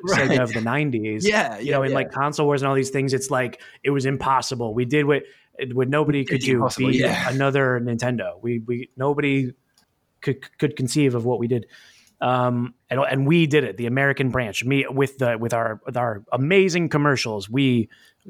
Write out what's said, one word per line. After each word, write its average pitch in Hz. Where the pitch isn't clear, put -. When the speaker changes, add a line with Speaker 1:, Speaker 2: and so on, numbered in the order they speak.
Speaker 1:
Right. 170
Speaker 2:
Sega 135
of 117
the 113
nineties. 117
Speaker 1:
Yeah, 170
Speaker 2:
You 135
know, 139
Speaker 1:
yeah, 135
Speaker 2:
in, 131
Speaker 1:
yeah. 135
Speaker 2:
like, -
Console 147
Wars 143
and 135
all 135
these 135
things, 135
it's 135
like, 127
it 131
was 139
impossible. 127
We 123
did 143
what, 139
what 127
nobody 143
could 135
Speaker 1:
It's 123
Speaker 2:
do. 131
Speaker 1:
impossible, 131
Speaker 2:
Be 131
Speaker 1:
yeah. -
Speaker 2:
another 135
Nintendo. 117
We, 120
we, 120
nobody 139
could, -
could 131
conceive 131
of 113
what 123
we 120
did. 120
Um, 123
and, 131
and 135
we 165
did 147
it, 104
the 120
American 135
branch, 113
me 135
with 135
the, 120
with 117
our, 113
with 123
our 113
amazing 170
commercials, 127
we, 123